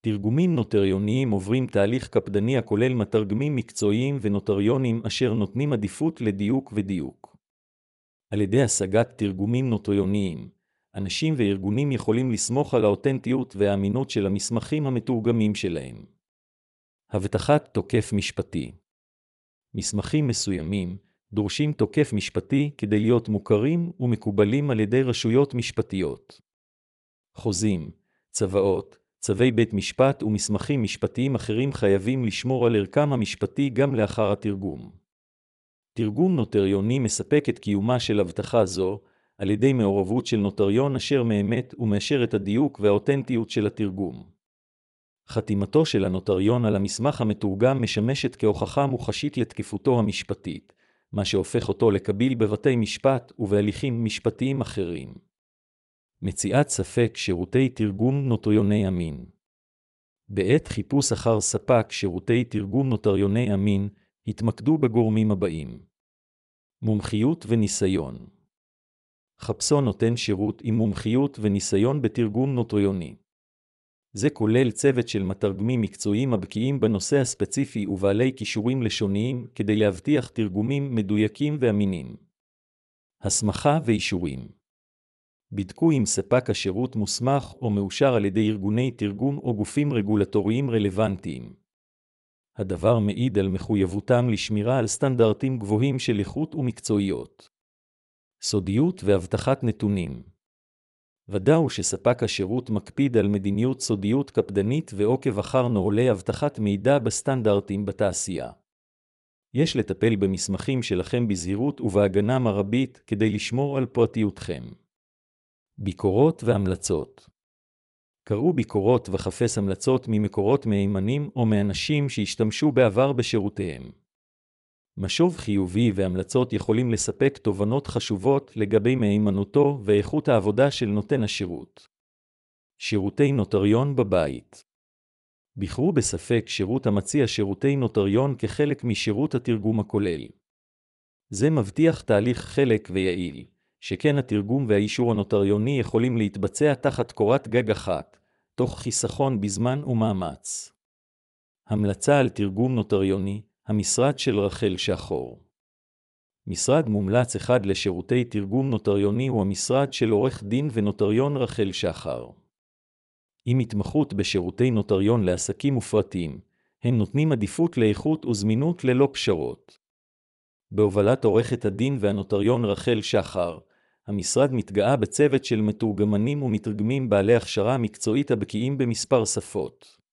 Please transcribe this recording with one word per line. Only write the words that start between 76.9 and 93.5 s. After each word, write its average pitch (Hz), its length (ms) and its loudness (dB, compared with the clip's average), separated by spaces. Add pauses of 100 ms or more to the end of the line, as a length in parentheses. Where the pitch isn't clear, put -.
הספציפי 123 720 -2
ובעלי 98 500 0
כישורים 120 460 -2
לשוניים 113 720 -2
כדי 107 220 0
להבטיח 107 520 2
תרגומים 117 640 -2
מדויקים 107 640 0
ואמינים. 98 560 0 (1040)
הסמכה 107 640 0
ואישורים. 87 640 -2 (1040)
בדקו 101 400 0
אם 123 140 2
ספק - 440 0
השירות 107 460 -2
מוסמך 123 640 -2
או 120 80 -2
מאושר 101 440 0
על 104 100 2
ידי 104 260 2
ארגוני 107 400 0
תרגום 117 480 -4
או 123 180 -4
גופים 143 360 -2
רגולטוריים 107 760 0
רלוונטיים. 95 840 -2 (1000)
הדבר 98 420 0
מעיד 104 400 0
על 95 100 2
מחויבותם 101 800 0